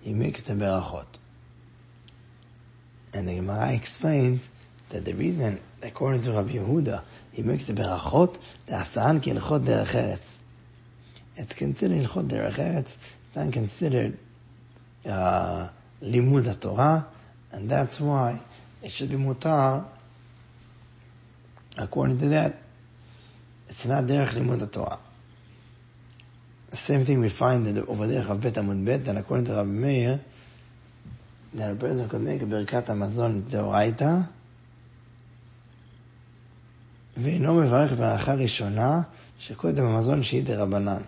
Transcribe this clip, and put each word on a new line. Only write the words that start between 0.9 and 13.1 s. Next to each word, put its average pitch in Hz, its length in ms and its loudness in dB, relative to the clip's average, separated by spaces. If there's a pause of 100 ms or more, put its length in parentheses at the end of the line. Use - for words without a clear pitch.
And 92 140 -4
the 90 80 -4
Gemara 101 380 -2
explains 127 760 0 (420)
that - 160 -8
the - 80 -4
reason, 135 460 -2 (240)
according 127 400 -2
to 123 80 -2
רבי 107 220 0
יהודה, 120 460 0 (340)
he 113 100 -6
makes 139 240 -2
the 113 60 -4
ברכות, 98 640 2 (300)
דעשן 123 540 0
כהלכות 120 420 0
דרך 113 320 2
ארץ. 107 440 -4 (1000)
It's - 160 -10
considered 156 460 0
הלכות 139 280 -2
דרך 107 320 -2
ארץ, 151 380 -2 (320)